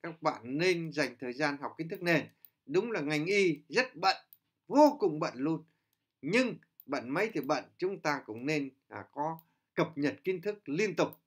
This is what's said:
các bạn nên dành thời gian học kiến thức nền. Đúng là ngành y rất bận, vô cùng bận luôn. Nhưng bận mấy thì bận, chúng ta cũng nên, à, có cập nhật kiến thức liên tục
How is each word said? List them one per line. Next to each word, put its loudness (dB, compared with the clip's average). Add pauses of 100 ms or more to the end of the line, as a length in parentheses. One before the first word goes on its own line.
các -12
bạn 0
nên 0
dành 0
thời -6
gian 0
học -8
kiến -6
thức -8
nền. 4 (400)
Đúng 0
là -2
ngành 0
y 2
rất -2
bận, 2 (520)
vô 8
cùng 0
bận -2
luôn. -2 (580)
Nhưng 0 (300)
bận -6
mấy 0
thì -2
bận, -2 (140)
chúng -4
ta 0
cũng -10
nên, -2 (180)
à, -12
có -4 (340)
cập 0
nhật 0
kiến -2
thức -8
liên -2
tục 2 (160)